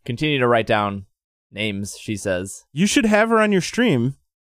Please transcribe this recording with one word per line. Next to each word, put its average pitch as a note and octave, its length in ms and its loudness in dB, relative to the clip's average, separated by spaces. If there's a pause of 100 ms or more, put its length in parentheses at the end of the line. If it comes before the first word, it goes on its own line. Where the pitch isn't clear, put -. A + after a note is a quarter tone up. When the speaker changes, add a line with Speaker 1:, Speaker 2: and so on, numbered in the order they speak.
Speaker 1:
continue C#3+ 340 -2
to B2 80 2
write A#2 200 4
down G2+ 400 0 (440)
names, G2+ 480 -6
she A2 180 -6
says. F#2+ 560 -4
Speaker 2:
You D#3+ 140 0
should A3+ 200 2
have G#3+ 240 2
her A3+ 100 4
on G#3+ 120 2
your F#3+ 100 2
stream C#3 540 0 (340)